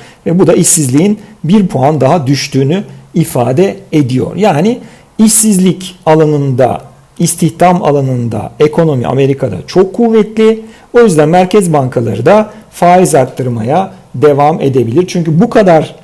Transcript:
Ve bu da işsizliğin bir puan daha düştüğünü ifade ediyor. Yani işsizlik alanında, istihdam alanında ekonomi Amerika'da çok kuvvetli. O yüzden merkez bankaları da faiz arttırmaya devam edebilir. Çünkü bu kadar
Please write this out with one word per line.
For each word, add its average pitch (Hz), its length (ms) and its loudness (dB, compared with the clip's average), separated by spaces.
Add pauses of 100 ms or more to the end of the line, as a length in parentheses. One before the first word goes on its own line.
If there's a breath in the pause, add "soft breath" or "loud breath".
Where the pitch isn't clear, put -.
(260 loud breath)
Ve 170 140 0
bu 190 80 2
da 175 60 2
işsizliğin 160 680 0 (240 loud breath)
bir 190 240 2
puan 135 340 0
daha 135 260 0
düştüğünü 143 560 -2 (300 loud breath)
ifade 139 600 -2 (160)
ediyor. 127 440 -2
Yani 202 440 0 (400 loud breath)
işsizlik 208 760 0 (100)
alanında, 143 760 0 (380)
istihdam 170 640 0
alanında 127 760 -4
ekonomi 151 480 0
Amerika'da 135 500 -2 (100)
çok 190 260 0
kuvvetli. 220 680 0 (320 loud breath)
O 240 60 4
yüzden 156 300 4
merkez 180 440 2
bankaları 123 520 -2
da 214 260 2 (200 loud breath)
faiz 175 440 2
arttırmaya 127 760 -2 (220 loud breath)
devam 143 460 2
edebilir. 127 460 0
Çünkü 165 320 -2
bu 233 100 2
kadar 180 540 2